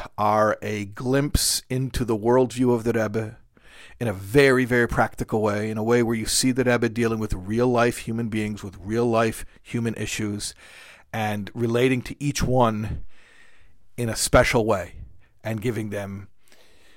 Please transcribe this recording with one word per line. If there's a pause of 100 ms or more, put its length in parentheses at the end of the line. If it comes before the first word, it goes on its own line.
(180)
are
a
glimpse
into
the
worldview
of
the
Rebbe (600)
in
a
very,
very
practical
way,
in
a
way
where
you
see
the
Rebbe
dealing
with
real
life
human
beings,
with
real
life (180)
human
issues, (600)
and
relating
to
each
one (880)
in
a
special
way, (500)
and
giving
them (680)